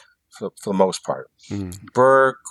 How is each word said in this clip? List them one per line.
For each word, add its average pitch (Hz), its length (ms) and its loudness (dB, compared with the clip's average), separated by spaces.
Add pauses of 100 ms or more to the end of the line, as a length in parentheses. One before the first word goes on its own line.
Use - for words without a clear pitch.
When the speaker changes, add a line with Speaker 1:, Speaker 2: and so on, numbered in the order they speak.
(300)
Speaker 1:
for, 104 200 -12 (100)
for 107 100 -8
the 95 80 -4
most 92 260 -2
part. 65 260 -8 (180)
Speaker 2:
Mm. 95 300 -10 (160)
Speaker 1:
Burr, 131 400 4 (160)